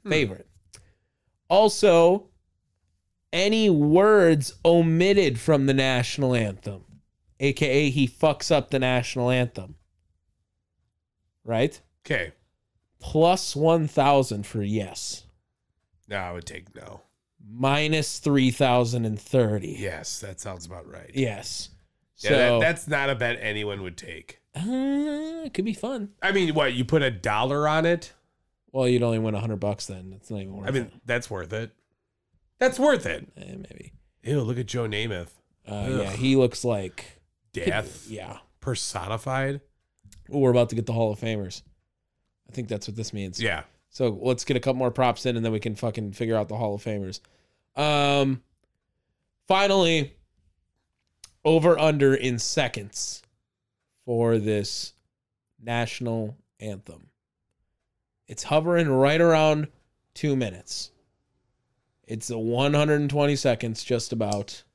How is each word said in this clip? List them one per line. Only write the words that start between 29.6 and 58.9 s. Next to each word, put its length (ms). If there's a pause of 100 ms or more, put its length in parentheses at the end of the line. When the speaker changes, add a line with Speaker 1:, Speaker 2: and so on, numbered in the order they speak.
Speaker 2:
then. 280
It's 160
not 80
even 160
worth 140
Speaker 1:
I 20
mean, 120
Speaker 2:
it. 100 (120)
Speaker 1:
that's 240
worth 220
it. 200 (880)
That's 200
worth 260
it. 300
Speaker 2:
Eh, 220
maybe. 340 (300)
Speaker 1:
Ew, 200
look 160
at 100
Joe 200
Namath. 440 (360)
Speaker 2:
Uh, 220
yeah, 60 (160)
Speaker 1:
Ugh. 40
Speaker 2:
he 220
looks 260
like 560 (320)
Speaker 1:
Death. 580
Speaker 2:
Yeah. 280 (240)
Speaker 1:
Personified. 1000 (760)
Speaker 2:
Ooh, 40
we're 140
about 180
to 60
get 100
the 80
Hall 180
of 80
Famers. 440 (840)
I 60
think 160
that's 180
what 80
this 160
means. 300
Speaker 1:
Yeah. 220 (260)
Speaker 2:
So 320
let's 240
get 100
a 40
couple 200
more 120
props 340
in, 100
and 100
then 60
we 80
can 160
fucking 380
figure 220
out 120
the 100
Hall 180
of 80
Famers. 360 (560)
Um, 680 (1040)
finally, 680 (1300)
over 320
under 380
in 240
seconds 840 (840)
for 340
this 540 (680)
national 760 (220)
anthem. 480 (1200)
It's 160
hovering 460
right 320